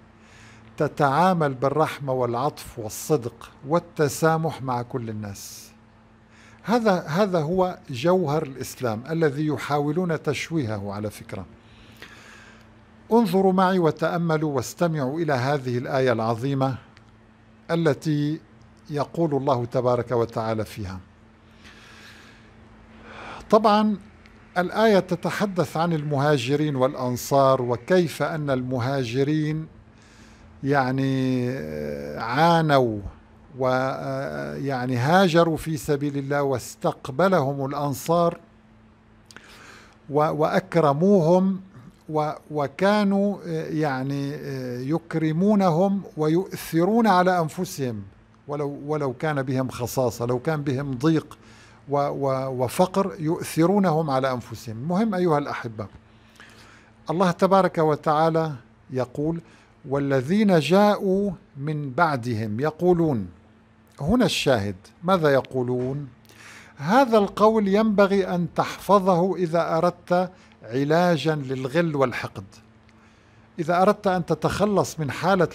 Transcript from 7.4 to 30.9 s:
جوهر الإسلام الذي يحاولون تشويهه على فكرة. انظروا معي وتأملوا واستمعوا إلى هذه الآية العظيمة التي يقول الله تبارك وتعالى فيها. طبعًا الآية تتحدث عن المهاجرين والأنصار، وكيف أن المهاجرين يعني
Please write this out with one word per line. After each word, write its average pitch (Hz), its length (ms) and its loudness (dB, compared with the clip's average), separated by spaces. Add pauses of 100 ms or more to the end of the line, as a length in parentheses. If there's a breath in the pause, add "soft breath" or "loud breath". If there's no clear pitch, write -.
جوهر 151 540 0
الإسلام 123 680 -6
الذي 156 380 0
يحاولون 147 760 -2
تشويهه 110 720 -4
على 104 160 -6
فكرة. 98 360 -12 (1700 loud breath)
انظروا 190 420 4
معي 190 260 4
وتأملوا 160 760 0
واستمعوا 151 640 -2
إلى 156 140 -2
هذه 127 440 0
الآية 131 340 0
العظيمة 123 640 -2 (960)
التي 151 680 0 (500)
يقول 147 460 -2
الله 131 300 0
تبارك 123 460 0
وتعالى 113 540 -2
فيها. 95 340 -10 (2500 loud breath)
طبعًا 214 480 4 (600)
الآية 196 420 4
تتحدث 175 800 -2
عن 170 160 0
المهاجرين 147 840 0
والأنصار، 131 840 2
وكيف 143 600 0
أن 151 260 -4
المهاجرين 135 1160 -2 (960 loud breath)
يعني 131 840 0 (680)